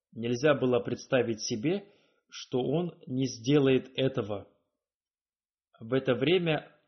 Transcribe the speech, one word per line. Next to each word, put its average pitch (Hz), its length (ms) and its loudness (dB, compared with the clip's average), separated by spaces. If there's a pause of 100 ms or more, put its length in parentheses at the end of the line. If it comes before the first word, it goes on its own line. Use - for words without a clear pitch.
(140)
нельзя 123 400 2
было 123 260 2
представить 117 640 -2
себе, 147 440 -2 (440)
что - 320 -6
он 160 320 -2 (120)
не 131 200 -2
сделает 131 680 2
этого. 113 520 -4 (1300)
В 113 140 -6
это 131 200 2
время 156 580 0 (160)